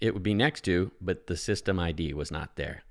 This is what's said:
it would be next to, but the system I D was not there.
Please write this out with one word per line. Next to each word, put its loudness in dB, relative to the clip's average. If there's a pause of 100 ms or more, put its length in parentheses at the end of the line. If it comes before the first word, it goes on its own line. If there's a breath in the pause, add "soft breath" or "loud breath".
it 2
would -4
be 4
next 2
to, 4 (100)
but -4
the -2
system -2
I 0
D -2
was -6
not -8
there. -8